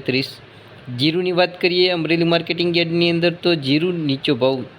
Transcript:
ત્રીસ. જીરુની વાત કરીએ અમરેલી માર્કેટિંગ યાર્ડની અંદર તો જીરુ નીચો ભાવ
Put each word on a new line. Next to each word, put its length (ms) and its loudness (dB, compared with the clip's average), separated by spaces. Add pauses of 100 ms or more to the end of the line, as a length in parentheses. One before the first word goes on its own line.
ત્રીસ. 240 -2 (680)
જીરુની 420 0
વાત 120 2 (100)
કરીએ 340 2
અમરેલી 360 0
માર્કેટિંગ 440 0
યાર્ડની 380 0
અંદર 180 2 (100)
તો 80 2 (160)
જીરુ 260 2
નીચો 420 -2
ભાવ 220 2 (220)